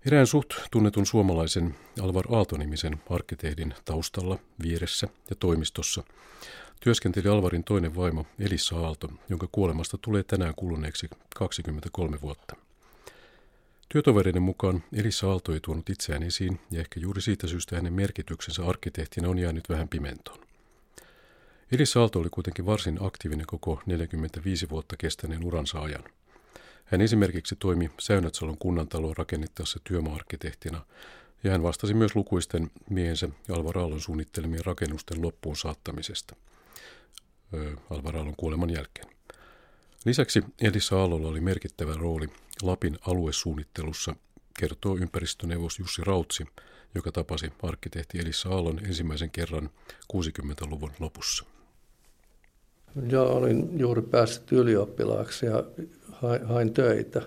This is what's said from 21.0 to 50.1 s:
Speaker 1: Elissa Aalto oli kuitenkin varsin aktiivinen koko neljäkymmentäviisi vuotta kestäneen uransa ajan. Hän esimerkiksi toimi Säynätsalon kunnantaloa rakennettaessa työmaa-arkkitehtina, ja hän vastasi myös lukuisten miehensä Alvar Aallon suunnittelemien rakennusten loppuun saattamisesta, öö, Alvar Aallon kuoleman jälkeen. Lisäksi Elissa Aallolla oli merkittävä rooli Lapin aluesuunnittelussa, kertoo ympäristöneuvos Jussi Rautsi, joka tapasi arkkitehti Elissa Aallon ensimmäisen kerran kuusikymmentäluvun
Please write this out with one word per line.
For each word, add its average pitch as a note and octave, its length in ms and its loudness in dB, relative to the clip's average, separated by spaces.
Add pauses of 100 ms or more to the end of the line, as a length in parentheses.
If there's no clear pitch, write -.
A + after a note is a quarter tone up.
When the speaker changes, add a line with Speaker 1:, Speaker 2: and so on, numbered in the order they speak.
Speaker 1:
Elissa B2+ 280 4
Aalto A2+ 200 6
oli E2+ 120 0
kuitenkin F2 340 -4
varsin F#2 360 0
aktiivinen D#2+ 460 -4
koko - 380 -4
neljäkymmentäviisi E2 840 -2
vuotta D#2 280 -6
kestäneen D#2+ 480 -4
uransa E2 340 -2
ajan. D2+ 240 -8 (840)
Hän F#2 160 2
esimerkiksi G2+ 580 4
toimi F2 400 2
Säynätsalon D#2+ 580 0
kunnantaloa D#2+ 600 -2
rakennettaessa E2 680 -6
työmaa-arkkitehtina, D#2 1000 -6 (580)
ja G2 80 2
hän F2+ 120 4
vastasi F2 300 0
myös A2 220 4
lukuisten F2 560 0 (180)
miehensä E2+ 400 0 (220)
Alvar E2+ 260 -2
Aallon D#2+ 240 -2
suunnittelemien D#2+ 640 -4
rakennusten D#2+ 560 -4
loppuun E2 340 -4
saattamisesta, - 800 -8 (1160)
öö, D2+ 180 -6 (180)
Alvar D#2 280 -6
Aallon D2+ 200 -4
kuoleman E2 320 0
jälkeen. D#2 380 -6 (1000)
Lisäksi A#2+ 360 4 (200)
Elissa G2 380 4
Aallolla E2+ 280 2
oli D#2 140 -2
merkittävä E2 520 -2
rooli D#2+ 340 -2 (340)
Lapin F2+ 360 0 (100)
aluesuunnittelussa, D#2+ 1080 -2 (440)
kertoo F#2 380 0
ympäristöneuvos E2+ 840 -4
Jussi F2+ 260 -6
Rautsi, F2+ 400 0 (500)
joka - 160 -4
tapasi D#2 420 -4 (100)
arkkitehti D#2+ 560 -6
Elissa E2 300 -4
Aallon E2+ 360 0
ensimmäisen E2 460 -2
kerran D#2+ 380 -4 (380)
kuusikymmentäluvun D2 920 -6